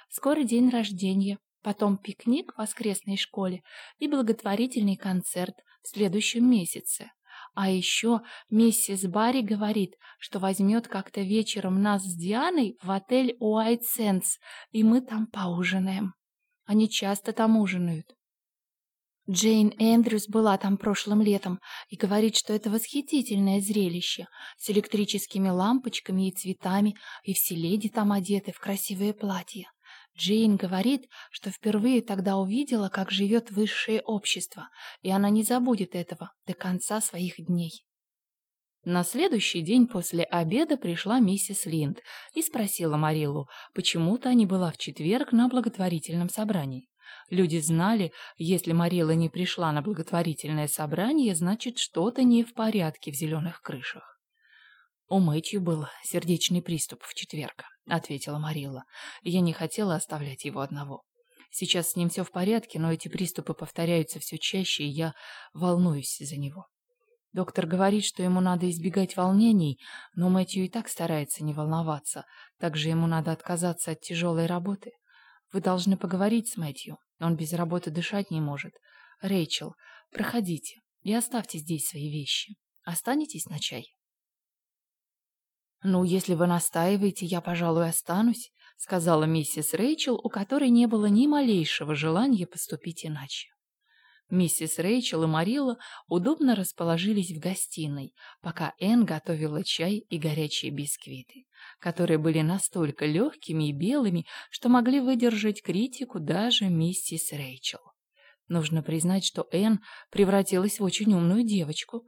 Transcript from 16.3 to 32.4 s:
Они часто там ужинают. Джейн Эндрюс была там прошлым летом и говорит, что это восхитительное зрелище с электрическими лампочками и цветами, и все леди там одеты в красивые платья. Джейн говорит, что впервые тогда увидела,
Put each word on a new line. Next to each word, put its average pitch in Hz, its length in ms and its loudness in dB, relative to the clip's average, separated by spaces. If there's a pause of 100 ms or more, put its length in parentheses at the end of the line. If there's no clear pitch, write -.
Они 214 240 4
часто 202 460 -4
там 220 240 4
ужинают. 180 580 -2 (1120)
Джейн 214 500 4
Эндрюс 220 500 4
была 208 280 4
там 196 200 2
прошлым 208 440 0
летом 196 380 2 (300)
и 190 80 -14
говорит, 214 400 2
что - 160 0
это 214 180 -2
восхитительное 220 920 0
зрелище 190 640 -2 (300)
с - 140 -8
электрическими 202 800 0
лампочками 190 800 2
и 190 40 -4
цветами, 190 600 0 (300)
и 196 100 -2
все - 220 -2
леди 196 320 0
там 208 240 0
одеты 196 400 -2
в - 80 -16
красивые 196 540 -4
платья. 185 520 -8 (500)
Джейн 214 400 4
говорит, 196 500 0 (260)
что - 180 -10
впервые 220 520 2
тогда 196 340 -2
увидела, 208 520 0